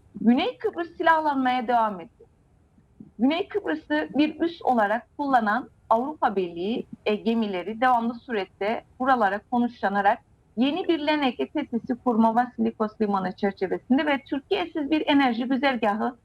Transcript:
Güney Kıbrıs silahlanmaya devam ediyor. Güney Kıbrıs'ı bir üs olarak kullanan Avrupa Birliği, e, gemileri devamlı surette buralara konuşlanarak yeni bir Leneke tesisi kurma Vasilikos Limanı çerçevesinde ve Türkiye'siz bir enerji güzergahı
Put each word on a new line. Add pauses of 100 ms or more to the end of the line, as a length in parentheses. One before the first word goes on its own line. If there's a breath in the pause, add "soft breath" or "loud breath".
(200)
Güney
Kıbrıs
silahlanmaya
devam
ediyor. (920)
Güney
Kıbrıs'ı
bir
üs
olarak
kullanan (200)
Avrupa
Birliği, (200)
e,
gemileri
devamlı
surette (160)
buralara (120)
konuşlanarak (380)
yeni
bir
Leneke
tesisi
kurma
Vasilikos
Limanı
çerçevesinde
ve
Türkiye'siz
bir
enerji
güzergahı